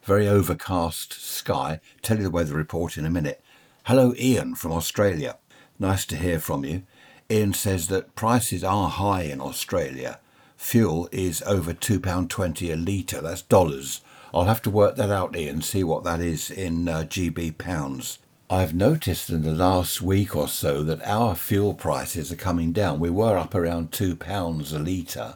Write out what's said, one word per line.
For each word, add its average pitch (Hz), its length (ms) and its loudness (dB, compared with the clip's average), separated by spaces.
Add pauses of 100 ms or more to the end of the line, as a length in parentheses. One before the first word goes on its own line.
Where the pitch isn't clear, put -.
Very 101 240 4
overcast 87 840 2
sky. - 680 -4 (240)
Tell 113 140 2
you 104 80 0
the 90 60 2
weather 80 260 0
report 82 420 -4
in 76 80 -2
a 80 40 0
minute. 78 340 -2 (400)
Hello, 127 340 6
Ian 104 380 2
from 80 160 -4
Australia. 82 680 0 (400)
Nice 95 280 0
to 78 100 -6
hear 82 240 0
from 71 240 -4
you. 85 180 -4 (480)
Ian 107 220 4
says 92 340 0
that - 300 -4
prices 113 480 2
are 95 240 2
high 95 340 0
in 71 180 -6
Australia. 65 760 -4 (380)
Fuel 87 560 2
is 92 300 -2
over 87 300 0
two 92 280 0
pound 90 280 -2
twenty 85 440 -2
a 78 40 -2
litre. 85 440 -4
That's 82 220 -6
dollars. 71 580 2 (340)
I'll 87 120 4
have 113 160 2
to 110 80 0
work 101 260 4
that 101 160 2
out, 92 240 -2
Ian, 78 260 -4
see 95 220 0
what 80 180 0
that 85 160 -2
is 85 320 -2
in, 87 380 -2
uh, 80 160 -2
G 87 240 -2
B 82 240 -4
pounds. 69 680 -6 (300)
I've 90 260 2
noticed 101 540 2
in 80 140 0
the 78 80 0
last 90 500 2
week 98 360 2
or 71 100 0
so 71 380 0
that 78 200 -2
our 107 300 2
fuel 101 400 0
prices 73 560 -4
are 82 60 -8
coming 85 340 0
down. 76 300 0
We 85 100 2
were 104 260 4
up 80 200 -2
around 85 340 0
two 92 240 0
pounds 82 580 -4
a 76 60 -4
litre 92 580 -4